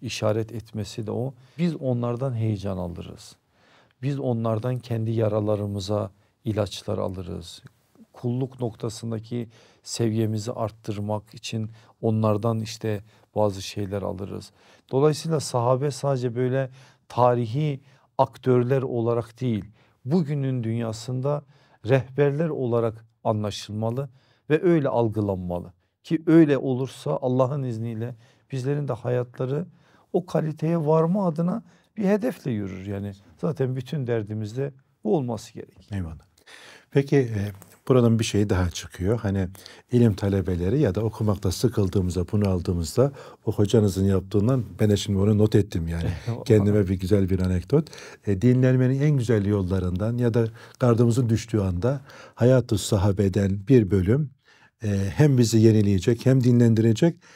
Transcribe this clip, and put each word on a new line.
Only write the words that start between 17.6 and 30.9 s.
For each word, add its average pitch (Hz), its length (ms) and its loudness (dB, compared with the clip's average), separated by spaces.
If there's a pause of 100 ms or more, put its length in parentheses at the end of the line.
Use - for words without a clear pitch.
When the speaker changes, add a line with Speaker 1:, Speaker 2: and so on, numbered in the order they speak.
Speaker 1:
aktörler 127 640 2
olarak 117 580 -4
değil, 113 240 -2 (400)
bugünün 135 600 -2
dünyasında 120 800 -4 (460)
rehberler 139 600 2
olarak 117 560 -2 (200)
anlaşılmalı 110 840 -4 (420)
ve 156 120 4
öyle 165 260 2
algılanmalı. 95 840 -2 (320)
Ki 160 220 -2
öyle 160 320 6
olursa 135 640 -4
Allah'ın 131 400 0
izniyle 113 520 -6 (380)
bizlerin 135 360 -4
de 135 40 -4
hayatları 123 760 -4 (460)
o 180 140 0
kaliteye 156 600 -2
varma 165 400 2